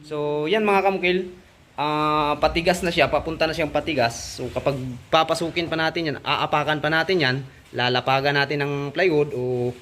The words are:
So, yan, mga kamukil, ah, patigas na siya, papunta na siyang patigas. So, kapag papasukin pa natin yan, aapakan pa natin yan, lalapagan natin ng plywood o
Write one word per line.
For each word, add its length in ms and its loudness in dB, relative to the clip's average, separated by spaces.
So, 440 -4
yan, 160 2
mga 240 4
kamukil, 400 0
ah, 640 2
patigas 400 2
na 80 0
siya, 180 4
papunta 380 0
na 80 -2
siyang 160 -2
patigas. 720 -2
So, 80 -6
kapag 240 -2
papasukin 560 0
pa 80 -4
natin 240 -2
yan, 140 -6
aapakan 560 0
pa 80 0
natin 320 2
yan, 140 2
lalapagan 680 2
natin 240 0
ng 80 -4
plywood 480 0
o 320 -2